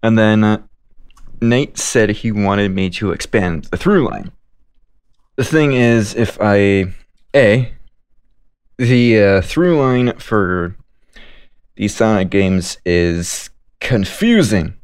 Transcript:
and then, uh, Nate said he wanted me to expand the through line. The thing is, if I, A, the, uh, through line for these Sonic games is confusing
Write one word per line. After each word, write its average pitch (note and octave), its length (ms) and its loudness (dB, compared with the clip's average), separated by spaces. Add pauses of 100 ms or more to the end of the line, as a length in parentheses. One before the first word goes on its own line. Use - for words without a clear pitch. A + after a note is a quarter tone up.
and A2+ 160 2
then, G#2+ 260 4
uh, G#2+ 160 2 (800)
Nate A#2+ 380 0
said A2 320 0
he A2 200 -4
wanted G2+ 420 0
me F#2+ 180 -2
to G2 200 -4
expand F2 600 -4
the F2 80 -6
through F3+ 280 2
line. - 240 -10 (1040)
The C3 80 0
thing D3+ 280 0
is, A#2 420 2
if A#2 280 -2
I, G2 500 2 (420)
A, A#2+ 380 2 (1040)
the, A#2+ 460 2
uh, G2 180 4
through E3 400 0
line B2+ 380 0
for F2+ 580 -2 (1000)
these G2+ 180 -4
Sonic G#2+ 340 0
games F#2+ 560 -2
is F2 640 -2 (320)
confusing A#2 1040 0